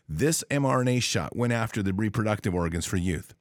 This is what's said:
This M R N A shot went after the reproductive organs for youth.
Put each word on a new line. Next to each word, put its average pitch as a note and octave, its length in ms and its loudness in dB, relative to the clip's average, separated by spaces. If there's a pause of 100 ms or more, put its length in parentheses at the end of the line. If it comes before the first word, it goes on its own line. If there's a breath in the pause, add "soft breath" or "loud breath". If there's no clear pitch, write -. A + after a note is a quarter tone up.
This A#2 420 0
M C#3+ 140 0
R C3 160 2
N B2+ 80 2
A B2 120 4
shot F#2 360 -2
went A#2+ 160 0
after A2+ 300 -2
the G2 100 0
reproductive G#2 600 0
organs E2+ 320 0
for G2+ 100 -2
youth. F2 440 -2